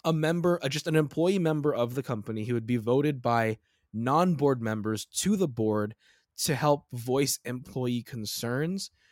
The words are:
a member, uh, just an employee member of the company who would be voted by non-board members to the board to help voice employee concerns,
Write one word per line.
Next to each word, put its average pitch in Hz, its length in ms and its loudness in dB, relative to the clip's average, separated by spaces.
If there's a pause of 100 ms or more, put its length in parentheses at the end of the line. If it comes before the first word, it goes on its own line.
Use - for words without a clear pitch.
a 160 80 2
member, 170 520 2
uh, 139 60 0
just 147 180 -6
an 160 80 2
employee 165 440 2
member 156 340 2
of 120 200 0
the 135 100 -4
company 110 420 -4
who 120 100 -2
would 113 100 -2
be 120 120 0
voted 131 440 0
by 117 360 2 (360)
non-board 139 680 2
members 107 440 -2
to - 300 -2
the 185 120 2
board 107 480 0 (420)
to - 180 -2
help 147 360 2
voice 127 540 0
employee 123 560 -4
concerns, 127 880 -6 (220)